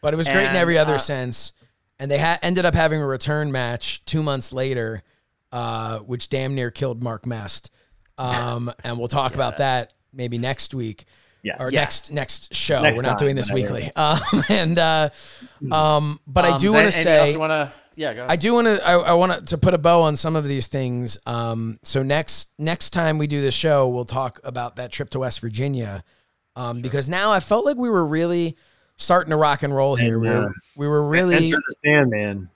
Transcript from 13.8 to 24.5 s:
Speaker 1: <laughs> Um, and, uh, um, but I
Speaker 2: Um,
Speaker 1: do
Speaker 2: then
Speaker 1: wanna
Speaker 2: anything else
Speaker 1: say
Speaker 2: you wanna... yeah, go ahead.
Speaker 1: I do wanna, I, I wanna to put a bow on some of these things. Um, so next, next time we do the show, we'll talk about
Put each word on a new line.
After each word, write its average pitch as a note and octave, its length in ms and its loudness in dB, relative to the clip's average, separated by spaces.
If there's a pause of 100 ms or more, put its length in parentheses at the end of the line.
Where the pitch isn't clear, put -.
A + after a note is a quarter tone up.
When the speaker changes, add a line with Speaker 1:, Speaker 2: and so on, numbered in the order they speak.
Speaker 1:
<laughs> - 40 -8
Um, D#3 240 2 (280)
and, E3+ 300 2
uh, D#3+ 300 2 (640)
um, D3+ 540 2
but D#3+ 180 2
I F3 60 6
Speaker 2:
Um, C#3 80 2
Speaker 1:
do D#3 80 2
Speaker 2:
then G#3 80 4
Speaker 1:
wanna G#3+ 120 8
Speaker 2:
anything E3+ 200 2
else D3+ 200 8
Speaker 1:
say D3 60 2
Speaker 2:
you D#3 60 -2
wanna... D#3 340 -2 (220)
yeah, D3+ 200 -4
go A2 60 -10
ahead. B2+ 120 -6
Speaker 1:
I F3+ 40 2
do F#3+ 160 2
wanna, A#3 220 4 (100)
I, F3 100 4
I F3 200 4
wanna F3 280 4
to - 160 -4
put F3+ 140 4
a F3+ 60 2
bow E3+ 240 6
on D3+ 140 2
some D#3+ 200 -2
of D3+ 100 0
these C#3 200 -2
things. B2 580 -4
Um, A#2 580 -4
so C3+ 200 -2
next, C#3+ 560 -2
next D#3+ 320 -2
time D#3+ 280 0
we D3+ 80 0
do C#3+ 160 -2
the C3+ 100 2
show, C#3+ 360 4
we'll B2 160 -2
talk B2+ 400 -6
about B2 320 -8